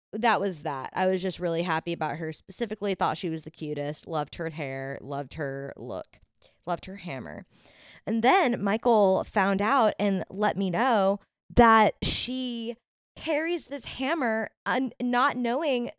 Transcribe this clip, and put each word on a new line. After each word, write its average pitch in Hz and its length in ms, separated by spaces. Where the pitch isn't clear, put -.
that 220 260
was 170 240
that. 139 300
I 185 140
was 185 140
just 180 180
really 170 240
happy 170 300
about 151 240
her 160 160
specifically. 202 640
Thought 160 220
she 180 120
was 160 140
the 160 80
cutest. 147 560
Loved 156 280
her 165 140
hair. 135 520
Loved 139 340
her 139 420
look. - 420
Loved 175 200
her 190 120
hammer. 131 480
And 226 180
then 254 400
Michael 208 600
found 196 380
out 226 360
and 196 320
let 202 280
me 190 120
know 202 500
that 226 480
she 240 720
carries 320 520
this - 180
hammer, 254 640
un-, 240 260
not 247 360
knowing, 247 600